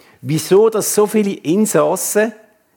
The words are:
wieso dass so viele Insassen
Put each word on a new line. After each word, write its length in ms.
wieso 480
dass 240
so 120
viele 260
Insassen 1000